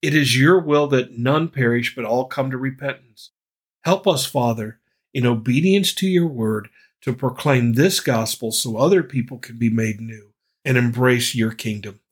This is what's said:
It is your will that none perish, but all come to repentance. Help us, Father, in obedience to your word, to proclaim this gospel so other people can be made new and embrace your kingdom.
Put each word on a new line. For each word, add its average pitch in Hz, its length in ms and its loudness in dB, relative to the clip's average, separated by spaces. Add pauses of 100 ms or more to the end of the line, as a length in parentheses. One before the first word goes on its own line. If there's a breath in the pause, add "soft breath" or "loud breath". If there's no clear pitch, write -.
It 151 120 -2
is 131 240 2
your 160 220 6
will 147 280 2
that 123 300 0
none 143 300 0
perish, 120 480 -2
but 123 80 -8
all 120 220 -2
come 135 260 -6
to 131 60 -6
repentance. 135 720 -10 (540)
Help 180 200 0
us, 170 200 2
Father, 113 540 -2 (340)
in 123 120 0
obedience 135 680 2
to - 140 -2
your 175 200 2
word, 110 400 -4 (320 soft breath)
to 127 140 -4
proclaim 123 600 0
this 170 280 2
gospel 113 500 -4
so 113 240 -4
other 165 280 2
people 131 340 -6
can 117 200 -18
be 117 120 0
made 110 320 -2
new 110 320 -16 (320)
and 131 120 2
embrace 123 560 2
your 110 180 0
kingdom. 104 500 -8 (100)